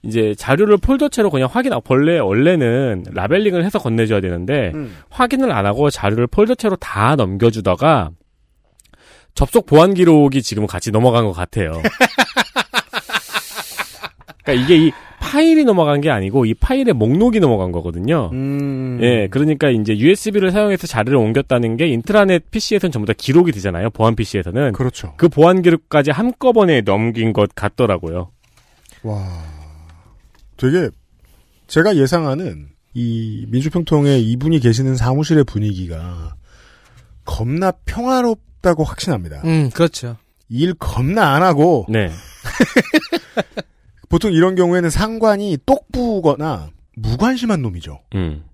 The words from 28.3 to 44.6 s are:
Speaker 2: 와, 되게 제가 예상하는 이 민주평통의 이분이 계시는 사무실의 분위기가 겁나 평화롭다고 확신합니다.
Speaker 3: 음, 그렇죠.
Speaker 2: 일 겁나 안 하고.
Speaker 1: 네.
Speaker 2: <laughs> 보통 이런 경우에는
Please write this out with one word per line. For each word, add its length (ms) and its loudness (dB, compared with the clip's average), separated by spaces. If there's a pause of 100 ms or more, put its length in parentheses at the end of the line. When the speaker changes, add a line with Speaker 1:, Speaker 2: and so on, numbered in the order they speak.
Speaker 2:
와, 180 -8 (1400)
되게 320 2 (800)
제가 280 2
예상하는 760 -2 (240)
이 560 -6
민주평통의 840 0
이분이 280 0
계시는 360 2
사무실의 500 2
분위기가 880 -8 (920)
겁나 460 -2 (140)
평화롭다고 1000 -2
확신합니다. 600 -6
Speaker 3:
음, 240 2
그렇죠. 480 -4 (320)
Speaker 2:
일 240 -2
겁나 600 0
안 80 4
하고. 460 2
Speaker 1:
네. 260 0
Speaker 2:
<laughs> 60 -18 (1900)
보통 240 0
이런 220 2
경우에는 340 2